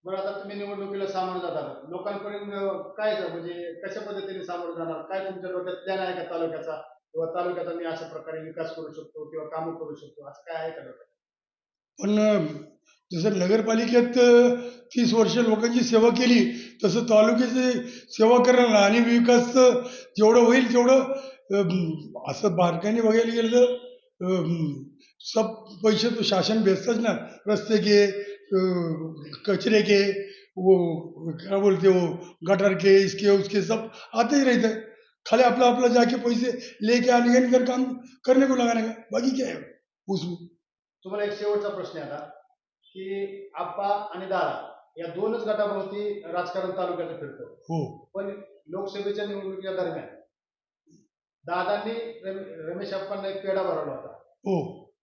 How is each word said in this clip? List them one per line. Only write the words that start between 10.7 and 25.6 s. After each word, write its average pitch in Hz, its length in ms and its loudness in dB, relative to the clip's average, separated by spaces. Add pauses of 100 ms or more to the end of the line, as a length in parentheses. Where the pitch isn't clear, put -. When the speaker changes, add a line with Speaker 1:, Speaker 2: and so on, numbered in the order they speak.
Speaker 1:
का 143 120 -16
डोक्यात? - 240 -20 (920)
Speaker 2:
पण, 208 180 0
अ, 202 400 2 (540)
जसं 185 260 -2
नगरपालिकेत, 226 800 2
अ, 240 360 8 (240)
तीस 240 360 0
वर्ष 214 220 4
लोकांची 233 440 2
सेवा 233 280 4
केली, 233 420 4 (340)
तसं 208 200 2
तालुक्याची 240 840 2
सेवा - 540 4
करणार 240 400 6
आणि 208 160 6
विकास, 240 580 4
अ, 254 140 10 (460)
जेवढं 220 240 8
होईल 240 320 6
तेवढं, 247 280 6 (500)
अ, 196 60 0 (720)
असं 175 260 -2
बारकाईने 180 440 0
बघायला 226 320 2
गेलं 226 240 0
तर, 247 160 6 (540)
अ, 185 160 0 (800)
सब - 340 -2 (300)